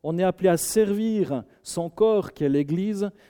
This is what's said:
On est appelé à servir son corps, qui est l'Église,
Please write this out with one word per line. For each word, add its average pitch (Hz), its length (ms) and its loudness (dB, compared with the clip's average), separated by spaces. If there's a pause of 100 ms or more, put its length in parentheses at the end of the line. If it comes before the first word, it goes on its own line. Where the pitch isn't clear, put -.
On 160 160 -4
est 180 60 0
appelé 185 260 2
à 170 80 4
servir 202 840 0 (180)
son 170 300 -8
corps, 214 420 0
qui - 100 -4
est 143 60 2
l'Église, 190 600 -2 (180)